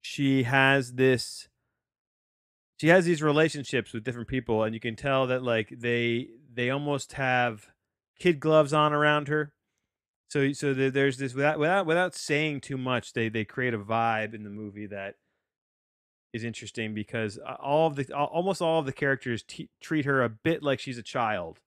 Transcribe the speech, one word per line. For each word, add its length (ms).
she 420
has 480
this, 560
she 60
has 180
these 200
relationships 680
with 120
different 240
people, 340
and 100
you 60
can 160
tell 320
that, 160
like, 340
they, 520
they 160
almost 440
have 580
kid 220
gloves 340
on 200
around 340
her. 260
So, 240
so 220
there, 180
there's 260
this, 160
without, 240
without, 280
without 280
saying 460
too 180
much, 360
they, 140
they 160
create 300
a 40
vibe 540
in 120
the 60
movie 360
that 300
is 120
interesting 500
because, 500
uh, 140
all 300
of 80
the, 180
al-, 120
almost 360
all 160
of 80
the 60
characters 500
t-, 280
treat 240
her 180
a 60
bit 340
like 160
she's 200
a 40
child. 640